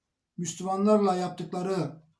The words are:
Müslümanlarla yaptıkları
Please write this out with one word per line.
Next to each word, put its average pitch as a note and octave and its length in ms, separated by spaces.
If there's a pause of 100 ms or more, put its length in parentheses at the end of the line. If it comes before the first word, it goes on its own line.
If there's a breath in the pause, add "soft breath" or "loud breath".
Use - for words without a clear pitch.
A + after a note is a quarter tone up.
(360)
Müslümanlarla F#3+ 800
yaptıkları F3+ 880 (140)